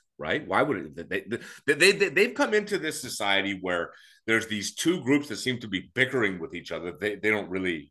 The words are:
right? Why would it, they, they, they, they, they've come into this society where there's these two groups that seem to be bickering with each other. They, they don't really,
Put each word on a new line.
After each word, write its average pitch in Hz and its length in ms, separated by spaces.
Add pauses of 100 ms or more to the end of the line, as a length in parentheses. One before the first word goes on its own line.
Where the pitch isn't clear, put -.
(160)
right? 98 320
Why 104 140
would 139 160
it, 76 300
they, 95 120
they, - 540
they, 175 180
they, 180 160
they've 208 260
come 240 200
into 208 240
this 151 220
society 98 600
where 87 320 (340)
there's 110 220
these 104 260
two 180 260
groups 143 280
that 107 80
seem 123 240
to 110 80
be 92 260
bickering 117 440
with 82 160
each 85 160
other. 85 220
They, 101 220
they 98 160
don't 98 180
really, 87 420